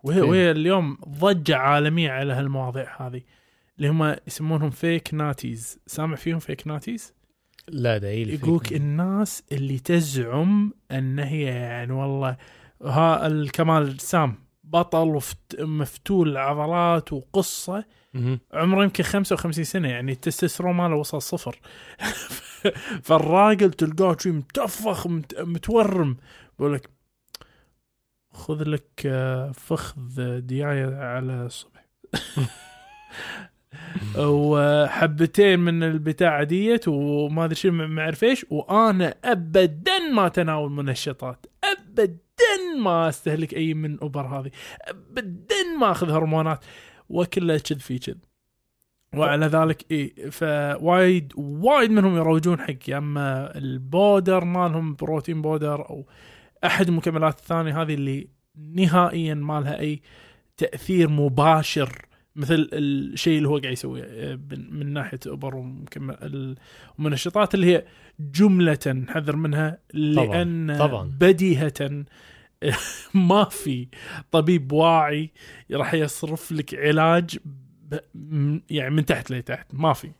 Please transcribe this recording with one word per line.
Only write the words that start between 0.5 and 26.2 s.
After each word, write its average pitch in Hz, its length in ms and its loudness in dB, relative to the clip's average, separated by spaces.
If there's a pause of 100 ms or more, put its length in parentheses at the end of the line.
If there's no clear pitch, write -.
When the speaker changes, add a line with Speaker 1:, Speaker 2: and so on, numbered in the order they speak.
Speaker 1:
اليوم 160 460 2 (100)
ضجة 156 480 2
عالمية 147 560 2
على 135 220 -4
هالمواضيع 131 760 -6
هذه، 127 140 -10 (560)
اللي 147 120 0
هم 156 260 2 (120)
يسمونهم 156 420 -2
فيك 165 440 -2
ناتيز. 131 760 -6
سامع 156 280 -6
فيهم 165 240 -4
فيك - 280 -10
ناتيز؟ 156 460 -10 (540)
Speaker 2:
لا، 120 300 0
ده 101 100 -6
إيه 110 160 -4
اللي 113 100 -4
Speaker 1:
يقولك 156 340 0
Speaker 2:
فيك؟ 156 100 -4
Speaker 1:
الناس 175 760 -2
اللي 135 280 -4
تزعم 160 960 0 (180)
أن 135 280 -2
هي، 147 240 -4
يعني، 120 500 -6
والله 135 440 -4 (440)
ها 156 460 2
الكمال 151 760 0
سام 147 340 0 (280)
بطل 165 520 2
وفت-، - 440 -8
مفتول 156 800 0
عضلات 156 760 0
وقصة، 185 720 -4 (280)
Speaker 2:
مهم. 127 260 -2 (140)
Speaker 1:
عمره 185 300 2
يمكن 185 200 0
خمسة 196 300 0
وخمسين 170 300 -4
سنة، 143 260 -2
يعني، 123 220 -4
التستوستيرون 170 640 -2
ماله 175 200 0
وصل 147 260 -4
صفر. - 380 -8 (720)
<laughs> - 720 -6
فالراجل 180 680 4
تلقاه 165 480 2
شي 185 120 -2
متفخ، 196 760 -4
مت-، 165 320 -6
متورم. 170 760 0 (420)